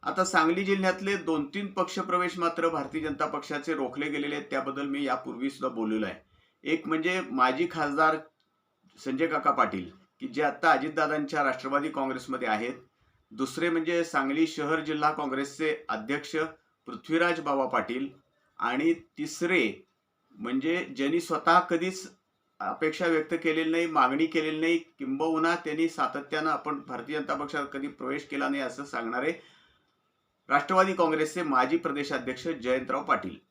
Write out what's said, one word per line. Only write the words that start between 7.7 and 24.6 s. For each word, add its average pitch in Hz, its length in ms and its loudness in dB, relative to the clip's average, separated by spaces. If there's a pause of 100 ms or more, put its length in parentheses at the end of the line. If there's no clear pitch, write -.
खासदार 156 460 2 (880)
संजय 135 220 0
काका 151 240 2
पाटील, 98 380 2 (300)
की 135 80 -8
जे 131 160 -2
आत्ता 151 280 4
अजितदादांच्या 151 720 0
राष्ट्रवादी 139 460 0
काँग्रेसमध्ये 131 580 -4
आहेत. 113 260 0 (580)
दुसरे 135 380 -2
म्हणजे 170 340 0
सांगली 151 440 2
शहर 156 320 -2
जिल्हा 151 320 0
काँग्रेसचे 151 640 -2 (120)
अध्यक्ष 120 460 -4 (500)
पृथ्वीराज 165 540 0
बाबा 139 260 2
पाटील 127 420 0 (520)
आणि 139 340 2
तिसरे 151 920 -2 (440)
म्हणजे 135 540 -2
ज्यांनी 143 360 0
स्वतः 233 380 4
कधीच 185 520 -2 (480)
अपेक्षा 175 460 -2
व्यक्त 160 380 2
केलेली 160 280 2
नाही, 170 140 2
मागणी 147 400 4
केलेली 156 340 0
नाही, 165 180 4